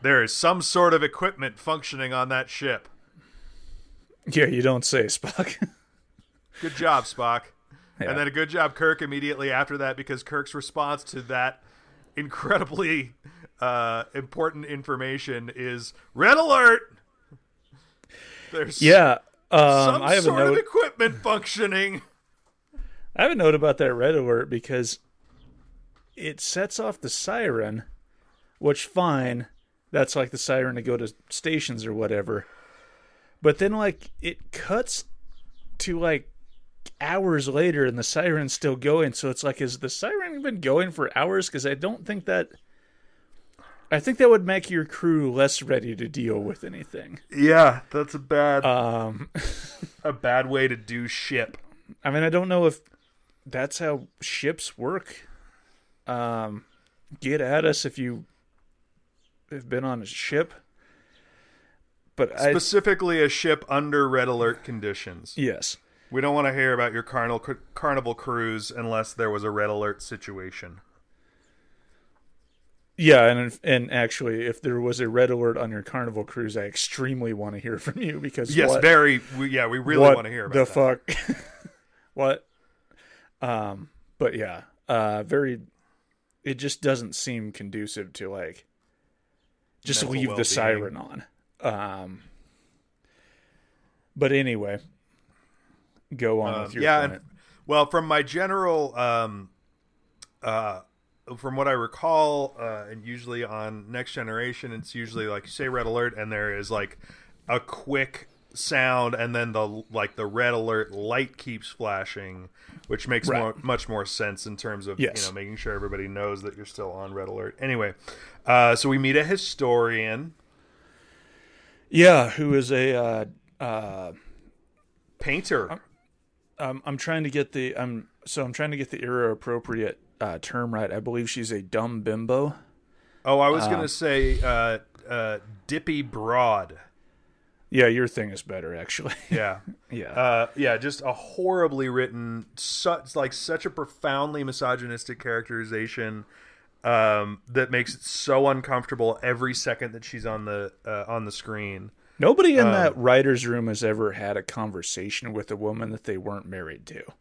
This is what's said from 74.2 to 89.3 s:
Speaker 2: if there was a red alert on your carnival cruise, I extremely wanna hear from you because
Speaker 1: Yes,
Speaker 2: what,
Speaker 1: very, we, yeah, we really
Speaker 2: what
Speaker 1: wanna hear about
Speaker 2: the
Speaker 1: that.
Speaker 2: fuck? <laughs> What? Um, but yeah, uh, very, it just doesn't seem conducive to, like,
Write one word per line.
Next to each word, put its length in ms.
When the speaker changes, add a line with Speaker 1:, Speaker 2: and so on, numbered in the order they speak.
Speaker 2:
if 140
there 200
was 180
a 100
red 220
alert 260
on 140
your 120
carnival 420
cruise, 320
I 60
extremely 720
wanna 260
hear 200
from 240
you 160
because 380
Speaker 1:
Yes, 140
Speaker 2:
what, 120
Speaker 1:
very, 380
we, 120
yeah, 180
we 100
really 220
Speaker 2:
what 160
Speaker 1:
wanna 140
hear 160
about 80
Speaker 2:
the 60
Speaker 1:
that. 100
Speaker 2:
fuck? 200
<laughs> 80
What? 340
Um, 500
but 160
yeah, 280
uh, 340
very, 380
it 120
just 280
doesn't 320
seem 380
conducive 600
to, 140
like, 380